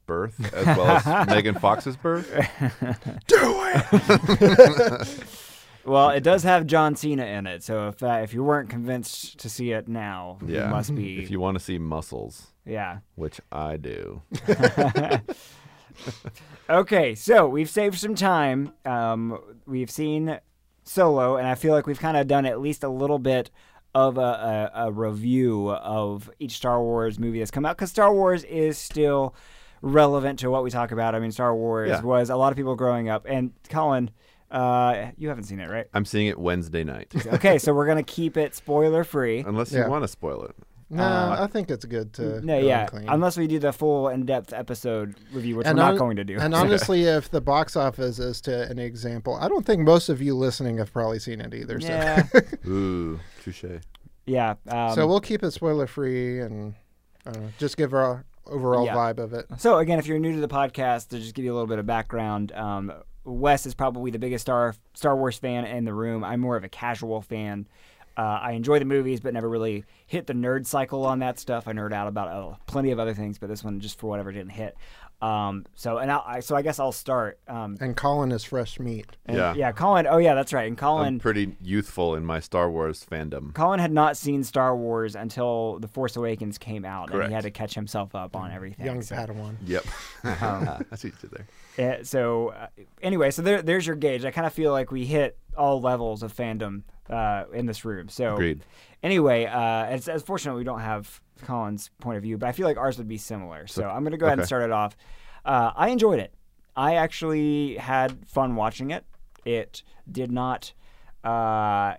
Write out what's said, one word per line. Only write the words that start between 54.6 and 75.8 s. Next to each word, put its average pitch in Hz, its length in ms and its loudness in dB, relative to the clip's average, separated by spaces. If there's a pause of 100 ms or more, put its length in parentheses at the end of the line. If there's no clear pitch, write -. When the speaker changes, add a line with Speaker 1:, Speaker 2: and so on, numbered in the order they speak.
Speaker 2:
Um, 117 280 -2
Speaker 3:
So 156 100 4
we'll 185 140 4
keep 208 240 -4
it 170 80 -2
spoiler 151 340 -2
free 127 540 -4
and, 107 340 -8 (500)
I 120 100 -12
don't 110 100 -10
know, 110 60 -10 (100)
just 147 180 -4
give 143 160 0
our 127 320 0 (220)
overall 127 380 2
Speaker 2:
Yeah. 117 100 -2
Speaker 3:
vibe 117 240 0
of 113 140 -8
it. 117 120 -8 (140)
Speaker 2:
So 233 180 6
again, 165 220 2
if 151 80 -4
you're 156 100 0
new 160 160 0
to 156 80 -2
the 147 60 0
podcast, 131 640 -2
to 120 100 -8
just 113 160 -12
give 131 100 -6
you 123 60 -2
a 120 40 -4
little 117 120 -2
bit 110 100 -2
of 104 80 -4
background, 110 680 -4
um, 101 380 -8 (340)
Wes 135 420 2
is 123 80 -8
probably 123 340 -4
the 117 80 -6
biggest 123 240 -4
Star, 120 320 0 (220)
Star 143 200 2
Wars 131 220 0
fan 123 280 -4
in 117 200 -4
the 110 80 -4
room. 113 300 -4
I'm 113 160 -4
more 123 160 0
of 98 80 -4
a 95 60 -14
casual 113 520 -6
fan. 104 460 -8 (500)
Uh, 107 240 -2
I 120 100 -6
enjoy 120 280 2
the 139 60 0
movies, 131 360 0
but 131 120 -4
never 113 140 -4
really 110 380 -4 (200)
hit - 220 -8
the 135 60 -6
nerd 127 320 -2
cycle 135 400 -2
on 131 140 0
that 127 200 -4
stuff. 117 300 -6
I - 40 -8
nerd 107 200 -6
out 104 160 -4
about, 104 180 -6
oh, 95 380 -10
plenty 135 260 0
of 117 80 -2
other 113 140 -2
things, 104 240 -6
but 101 100 -12
this 104 160 -10
one, 104 160 -6
just 104 180 -10
for 113 100 -10
whatever, 101 260 -6
didn't 95 180 -12
hit. 107 240 -10 (460)
Um, 104 440 -2 (100)
so, 117 240 -4